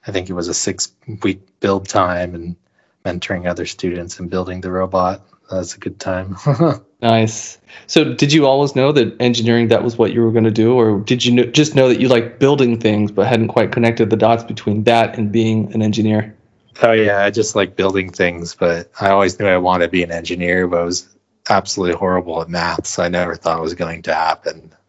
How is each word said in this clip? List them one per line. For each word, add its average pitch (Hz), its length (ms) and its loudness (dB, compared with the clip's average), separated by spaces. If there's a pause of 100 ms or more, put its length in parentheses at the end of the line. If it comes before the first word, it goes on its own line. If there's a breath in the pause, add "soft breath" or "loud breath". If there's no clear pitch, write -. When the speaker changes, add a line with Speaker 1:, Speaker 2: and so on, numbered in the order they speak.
Speaker 1:
I 101 60 -10
think 92 160 -6
it 95 60 -8
was 87 140 -6
a 85 60 -6
six-week 98 840 -6 (200)
build 98 280 -2
time 90 460 -2
and 85 220 -12 (480)
mentoring 90 440 -6
other 87 160 -6
students 87 540 -8
and 90 100 -10
building 90 320 -6
the 92 120 -8
robot. 92 500 -2 (280)
That's 92 240 -6
a - 40 -20
good - 200 -12
time. 92 460 -8
<laughs> 143 400 0 (160)
Speaker 2:
Nice. 113 580 0 (280 loud breath)
So 147 260 2
did 139 200 0
you 151 120 6
always 139 300 2
know 135 160 4
that 123 300 2
engineering, 117 480 2
that 110 160 4
was 113 120 -2
what 113 160 2
you 120 80 0
were 113 120 4
gonna 113 180 4
do? 110 240 4
Or 110 240 4
did 117 260 -2
you 123 80 2
kn-, 120 200 2
just 151 240 2
know 131 120 6
that 117 120 4
you 127 80 2
liked 120 320 2
building 135 360 4
things 104 360 0
but 98 160 0
hadn't 113 200 2
quite 110 220 2
connected 113 400 2
the 117 60 2
dots 113 260 4
between 107 400 -4
that 117 340 2
and 107 140 -2
being 110 420 0
an 110 80 -2
engineer? 107 540 0 (480)
Speaker 1:
Oh, 117 80 6
yeah, 104 320 2
I 101 80 2
just 104 240 -2
like 95 220 0
building 95 340 0
things, 87 460 -4
but 85 340 -2 (100)
I 98 100 2
always 98 280 2
knew 104 80 -2
I 92 120 4
wanted 90 260 0
to 85 80 -4
be 90 100 0
an 85 80 -4
engineer, 87 560 -2
but 87 140 -2
I 85 40 -2
was 87 220 -6 (420)
absolutely 95 480 0
horrible 87 460 -2
at 82 60 -10
math, 85 400 -6
so - 160 -4
I 87 40 -2
never 87 280 -4
thought 82 220 -4
it 82 40 -6
was 80 120 -6
going 82 280 -10
to 80 100 -6
happen. 80 600 -6 (160)